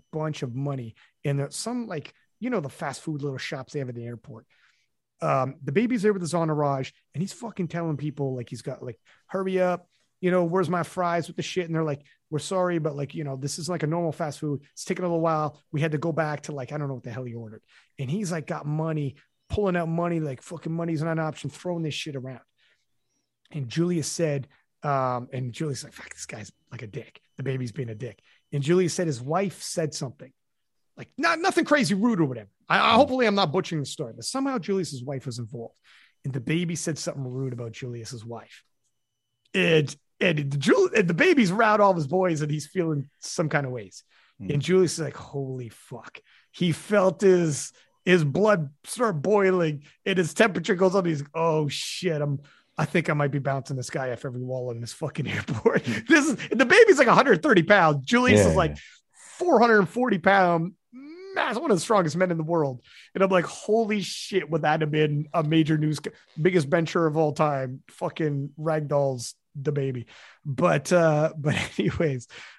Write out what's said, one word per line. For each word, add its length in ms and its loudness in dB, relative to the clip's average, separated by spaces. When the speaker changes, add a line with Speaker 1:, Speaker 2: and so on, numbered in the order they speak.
Speaker 1:
bunch 320 -6
of 120 -6
money, 400 -6
and 160 0
there's 160 -6
some, 320 -6
like, 260 -10
you 100 -6
know, 120 -2
the 80 -8
fast 320 -8
food 200 -6
little 160 -6
shops 360 -10
they 60 -6
have 100 -6
at 60 -12
the 100 -10
airport. 420 -14
Um, 420 0
DaBaby's 400 0
there 100 4
with 80 -4
his 140 -4
entourage, 560 0
and 80 -6
he's 120 -6
fucking 340 -8
telling 300 -4
people, 380 -6
like, 140 -10
he's 140 -12
got, 200 -10
like, 160 -12
"Hurry 320 -2
up, 280 0
you 100 2
know, 120 4
where's 260 2
my 140 0
fries?" 440 -2
with 100 -12
the 60 -4
shit, 220 -4
and 100 -4
they're 80 0
like, 180 -4
"We're 80 -2
sorry, 400 0
but, 160 -2
like, 200 -6
you 80 -6
know, 120 -6
this 240 -6
is, 100 -8
like, 140 -2
a 40 0
normal 240 -2
fast 280 -6
food. 220 -4
It's 120 -16
taking 200 -2
a 20 -2
little 140 0
while. 380 0
We 100 -2
had 120 0
to 60 -2
go 120 -2
back 320 -2
to, 100 -10
like, 180 -10
I 80 -6
don't 80 -4
know 80 -6
what 80 -12
the 80 -12
hell 120 -8
he 120 -10
ordered." 260 -14
And 100 -6
he's, 220 -2
like, 160 -6
got 180 -8
money, 500 -2
pulling 280 0
out 120 0
money, 300 0
like, 220 -6
fucking 320 -10
money's 300 -2
not 80 -2
an 80 -2
option, 320 -6
throwing 320 -6
this 100 -4
shit 220 -10
around. 260 -12
And 180 -8
Julius 400 0
said, 380 -2
um, 480 -2
and 220 -6
Julius 300 -6
like, 100 -20
"Fuck, 200 -20
this 120 -16
guy's, 260 -14
like, 100 -12
a 60 -12
dick. 340 -14
DaBaby's 300 -4
being 180 -8
a 60 -10
dick." 240 -12
And 100 -2
Julius 320 2
said 140 -2
his 140 -4
wife 420 -2
said 300 -4
something, 380 -10
like, 200 -16
not, 220 0
nothing 260 0
crazy 300 2
rude 240 2
or 60 4
whatever. 240 -8
I, 120 4
I, 160 4
hopefully 300 4
I'm 100 2
not 180 2
butchering 280 -2
the 40 -6
story, 280 -10
but 120 -16
somehow 320 -4
Julius's 460 -4
wife 220 -8
was 140 -8
involved. 380 -12
And 80 -6
DaBaby 440 -2
said 200 -6
something 260 -8
rude 300 -6
about 180 -10
Julius's 540 -12
wife. 380 -16
And, 420 4
and 320 2
the 60 -2
Jul-, 380 4
and 120 4
DaBaby's 440 4
routed 320 4
all 80 8
of 60 0
his 100 -2
boys, 340 0
and 100 -2
he's 160 -4
feeling 420 -2
some 300 -4
kind 160 0
of 60 -8
ways. 320 -12
Speaker 2:
Hmm. 120 -4
Speaker 1:
And 100 0
Julius 320 4
is 60 -6
like, 160 -6
"Holy 540 -10
fuck." 500 -20
He 200 0
felt 500 2
his, 500 4
his 180 6
blood 460 2
start 380 -2
boiling, 600 2
and 120 0
his 160 0
temperature 420 2
goes 200 4
up. 100 2
He's 160 0
like, 120 -12
"Oh 360 0
shit, 520 -4
I'm, 180 -2
I 80 0
think 240 0
I 40 0
might 180 0
be 80 -2
bouncing 380 -4
this 120 -8
guy 220 -4
off 140 -8
every 180 -8
wall 280 -6
in 100 -10
this 120 -12
fucking 340 -6
<laughs> 40 -6
airport." 540 0
This 420 4
is, 80 0
DaBaby's, 600 6
like, 100 6
a 80 8
hundred 260 6
thirty 220 6
pounds. 420 4
Julius 360 6
Speaker 3:
Yeah. 80 6
Speaker 1:
is, 60 2
like, 220 0
four 220 4
hundred 280 6
forty 320 0
pound, 540 4
mass-, 240 -2
one 120 0
of 60 6
the 40 -4
strongest 340 2
men 160 0
in 60 -2
the 60 -4
world. 380 -2
And 80 2
I'm 80 4
like, 140 4
"Holy 560 0
shit, 480 -4
would 140 0
that 180 2
have 100 0
been 420 0
a 100 2
major 360 4
news 200 0
co-, 120 -8
biggest 300 2
bencher 380 2
of 100 0
all 160 2
time, 560 -2
fucking 680 -4
Ragdoll's 760 -2
DaBaby." 460 -2
But, 480 0
uh, 400 4
<laughs> 40 -12
but 180 0
anyways, 480 0